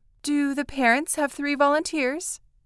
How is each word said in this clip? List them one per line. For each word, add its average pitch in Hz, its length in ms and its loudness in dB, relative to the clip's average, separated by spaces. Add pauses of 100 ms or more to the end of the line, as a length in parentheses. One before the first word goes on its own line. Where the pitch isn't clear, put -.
(240)
"Do 285 300 0
the 277 120 -2
parents 269 500 2
have 285 160 0
three 285 240 -4
volunteers?" 285 840 0 (240)